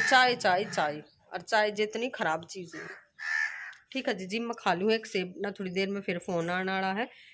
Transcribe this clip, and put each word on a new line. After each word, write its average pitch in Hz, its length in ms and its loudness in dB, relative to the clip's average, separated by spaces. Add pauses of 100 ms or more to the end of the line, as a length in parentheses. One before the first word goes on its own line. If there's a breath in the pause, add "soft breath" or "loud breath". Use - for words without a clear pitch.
(100)
चाय, 254 260 8
चाय, 196 280 4
चाय, 151 380 -2 (300)
और 180 80 -6
चाय 214 300 2
जितनी 214 380 -2
खराब 165 360 0
चीज़ 165 320 -12
है। 160 100 -12 (1080 loud breath)
ठीक 262 160 -4
है 233 60 0
जी, 185 120 -6
जी 196 120 -4
मैं 233 200 -2
खा 185 160 2
लूँ 196 180 2
एक 220 140 0
सेब 185 320 -4
ना, 202 120 -4
थोड़ी 196 200 -8
देर 190 180 0
में 202 120 -4
फिर 185 180 -2
phone 170 320 -2
आने 185 220 -2
वाला 190 200 0
है, 226 160 -2 (240 loud breath)